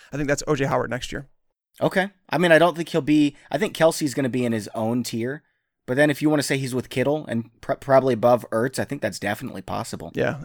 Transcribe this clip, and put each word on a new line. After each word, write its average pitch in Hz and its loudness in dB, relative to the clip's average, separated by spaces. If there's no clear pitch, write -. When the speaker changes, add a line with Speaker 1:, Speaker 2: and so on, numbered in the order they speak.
Speaker 1:
I - -8
think - -4
that's 139 0
O 156 0
J 135 -2
Howard 127 -2
next 123 -8
year. 135 -10
Speaker 2:
Okay. 185 0
I 135 -2
mean, 170 4
I 156 10
don't 156 4
think 165 -6
he'll 165 0
be, 147 2
I 143 -2
think 170 -2
Kelce's 160 2
gonna 135 0
be 123 -2
in 117 0
his 107 -4
own 113 0
tier, 120 -6
but 127 -2
then 151 6
if 131 -2
you 151 4
wanna 151 2
say 139 0
he's 127 -4
with 120 -4
Kittle 143 -2
and 117 -4
pr-, - -4
probably 135 4
above 120 4
Ertz, 117 0
I 113 -2
think 143 -8
that's 98 -4
definitely 101 -6
possible. 101 -8
Speaker 1:
Yeah. 127 -2